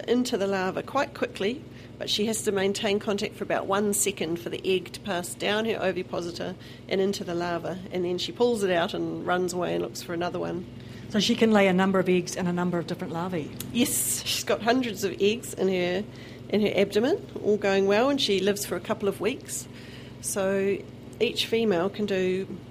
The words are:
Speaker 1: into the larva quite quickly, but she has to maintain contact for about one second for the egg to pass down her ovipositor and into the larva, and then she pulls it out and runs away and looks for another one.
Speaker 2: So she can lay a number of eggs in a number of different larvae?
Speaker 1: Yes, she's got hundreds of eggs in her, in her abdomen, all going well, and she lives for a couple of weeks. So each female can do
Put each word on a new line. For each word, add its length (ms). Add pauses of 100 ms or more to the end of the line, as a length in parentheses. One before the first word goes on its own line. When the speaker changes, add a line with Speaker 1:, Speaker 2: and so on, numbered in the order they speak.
Speaker 1:
into 300
the 100
larva 340
quite 320
quickly, 500 (360)
but 100
she 160
has 160
to 100
maintain 460
contact 380
for 80
about 240
one 260
second 460
for 100
the 160
egg 280
to 80
pass 340
down 300
her 180
ovipositor 720 (340)
and 100
into 240
the 120
larva, 420 (140)
and 120
then 140
she 140
pulls 320
it 80
out 240
and 320
runs 260
away 220
and 80
looks 180
for 120
another 260
one. 260 (440)
Speaker 2:
So 100
she 160
can 160
lay 160
a 60
number 260
of 80
eggs 300
in 100
a 60
number 260
of 80
different 260
larvae? 380 (220)
Speaker 1:
Yes, 520
she's 200
got 160
hundreds 420
of 160
eggs 340
in 140
her, 360 (460)
in 120
her 120
abdomen, 500 (200)
all 140
going 280
well, 240
and 100
she 200
lives 260
for 120
a 20
couple 300
of 100
weeks. 480 (540)
So 560 (420)
each 280
female 420
can 160
do 420 (240)